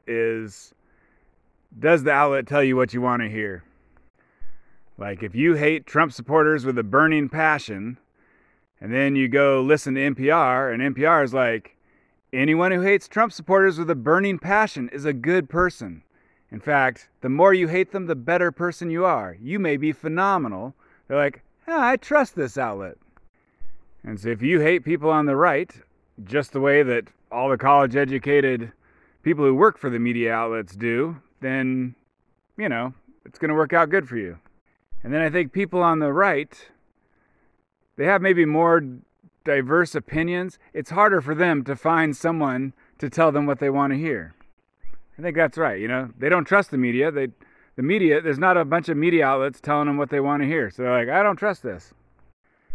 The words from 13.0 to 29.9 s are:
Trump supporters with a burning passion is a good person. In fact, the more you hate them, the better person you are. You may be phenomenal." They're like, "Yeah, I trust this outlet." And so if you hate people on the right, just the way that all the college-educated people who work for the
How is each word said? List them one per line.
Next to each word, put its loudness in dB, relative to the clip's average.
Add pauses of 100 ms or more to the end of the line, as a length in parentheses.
Trump -2
supporters 2
with -4
a 0
burning 0
passion -2
is -10
a 0
good -2
person. -4 (480)
In -14
fact, -2 (120)
the -4
more 6
you 2
hate -2
them, -6
the -4
better -2
person -6
you -2
are. -2
You -6
may 0
be -2
phenomenal." -4 (320)
They're -4
like, -2 (260)
"Yeah, -2
I 2
trust 0
this -4
outlet." -6 (1080)
And -10
so -8
if -4
you 2
hate 2
people -2
on 2
the 0
right, 2 (520)
just -4
the -4
way 4
that -2 (260)
all -2
the 0
college-educated 2 (520)
people 0
who 4
work 4
for -6
the -4